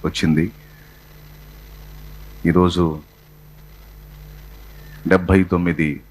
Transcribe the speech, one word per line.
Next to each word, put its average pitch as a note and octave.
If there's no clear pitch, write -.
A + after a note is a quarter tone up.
వచ్చింది. E2
ఈరోజు E2+
డెబ్భై F#2
తొమ్మిది E2+